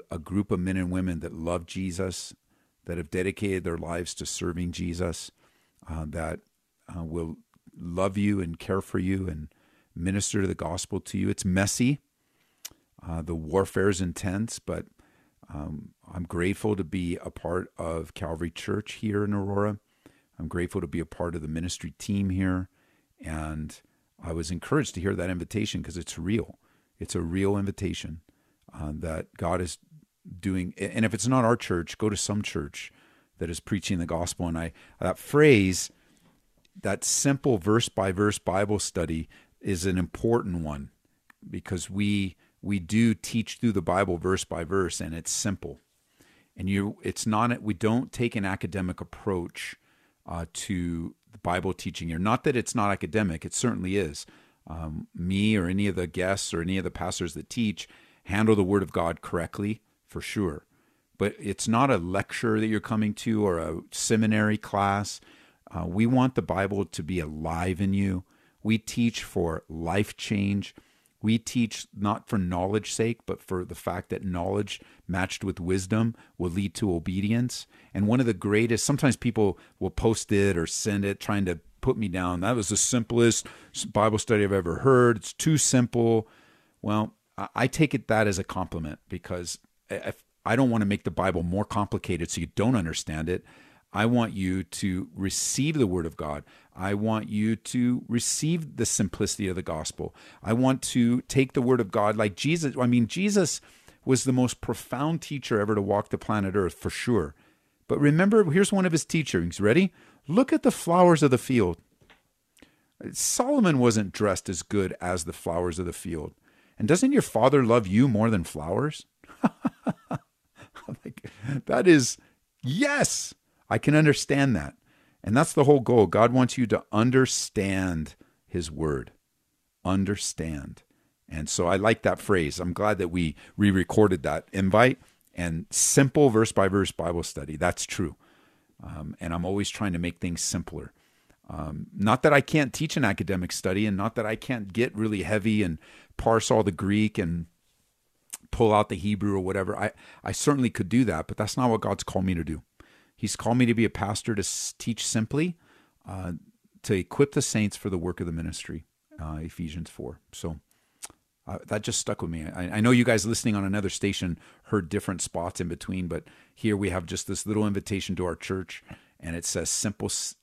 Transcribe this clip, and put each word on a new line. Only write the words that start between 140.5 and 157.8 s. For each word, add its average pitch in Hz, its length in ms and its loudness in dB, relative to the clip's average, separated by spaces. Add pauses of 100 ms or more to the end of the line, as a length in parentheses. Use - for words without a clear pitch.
Um, 76 460 -8
not 107 300 2
that 151 80 8
I 143 80 8
can't 143 320 2
teach - 240 -4
an 147 80 2
academic 95 480 0
study 98 340 0
and 98 100 0
not 101 200 -2
that 110 100 -2
I 110 80 -2
can't 110 380 -6
get 113 240 0
really 107 260 0
heavy 104 400 2
and 85 160 -2 (380)
parse 113 340 4
all 110 140 6
the 98 80 2
Greek 104 440 2
and 85 300 -2 (1040)
pull 107 240 4
out 104 140 4
the 107 80 -4
Hebrew 101 400 0
or 95 40 -2
whatever. 95 380 -2
I, 107 140 -2 (320)
I - 80 -2
certainly 135 380 2
could 95 180 -4
do 123 160 4
that, 82 240 -2
but - 80 -8
that's 107 200 -4
not 127 140 2
what 110 120 2
God's 101 200 -2
called 95 220 -2
me 92 100 2
to 82 80 -2
do. 76 200 -6 (520)
He's - 220 -6
called 120 220 0
me 127 80 6
to 117 80 6
be 110 100 2
a 98 60 2
pastor, 107 440 -2
to 98 60 -2
s-, - 360 -6
teach - 300 -4
simply, 147 500 0 (520)
uh, 92 240 -6 (500)
to 107 120 0
equip 120 380 2
the 147 100 0
saints 107 340 0
for - 140 -6